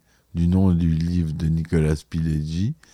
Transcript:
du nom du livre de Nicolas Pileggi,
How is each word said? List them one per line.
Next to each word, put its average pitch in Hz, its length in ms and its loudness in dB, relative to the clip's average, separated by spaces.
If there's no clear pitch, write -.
du 85 160 0
nom 95 240 4
du 85 200 2
livre 82 380 -2
de 78 160 -4
Nicolas 80 600 0
Pileggi, 80 680 -2